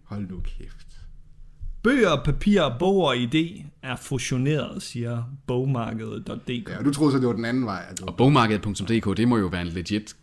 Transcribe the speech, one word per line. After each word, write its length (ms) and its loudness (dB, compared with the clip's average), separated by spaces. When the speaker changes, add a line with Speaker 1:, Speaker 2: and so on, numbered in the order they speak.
Speaker 1:
Hold 240 -8
nu 100 -8
kæft. 480 -8
Speaker 2:
Bøger 260 6
og 160 2
Papir, 540 4
Bog 180 4
og 180 4
Idé 480 0
er 120 -6
fusioneret, 880 -2
siger 400 -6
bogmarkedet 800 -2
dot 100 -6
D 180 -4
K. 40 -10
Speaker 1:
Ja, 100 -6
og 60 -2
du 80 4
troede 180 4
så, 80 4
det 80 4
var 60 2
den 120 -4
anden 200 0
vej, 240 -4
at 100 -12
du 60 -8
Speaker 3:
Og 100 -16
bogmarkedet 460 6
punktum 260 -4
D 140 2
K, 160 0
det 100 4
må 100 4
jo 100 2
være 140 -2
en 60 -4
legit 560 -4